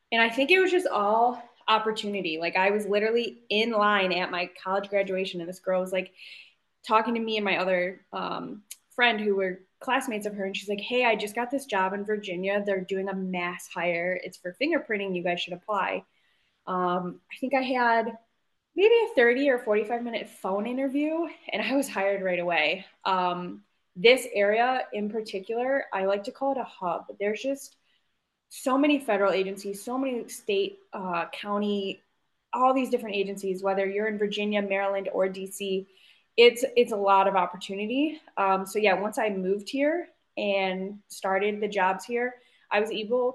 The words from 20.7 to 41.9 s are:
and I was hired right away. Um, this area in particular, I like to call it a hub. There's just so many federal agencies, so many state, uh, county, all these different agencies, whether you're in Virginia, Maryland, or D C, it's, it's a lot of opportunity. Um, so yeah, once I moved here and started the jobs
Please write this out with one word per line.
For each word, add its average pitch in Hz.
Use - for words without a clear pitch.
and 208
I 226
was 277
hired 196
right 180
away. 175
Um, 180
this 240
area 226
in 208
particular, 226
I 190
like 302
to 262
call 277
it 254
a 247
hub. -
There's 208
just 277
so 262
many 294
federal 196
agencies, 196
so 247
many 262
state, -
uh, 180
county, 208
all 262
these 262
different 220
agencies, 196
whether 196
you're 202
in 214
Virginia, 208
Maryland, 196
or 190
D 190
C, 190
it's, 240
it's 240
a 220
lot 196
of 190
opportunity. 208
Um, 190
so 202
yeah, 208
once 202
I 214
moved 190
here 294
and 196
started 202
the 214
jobs 190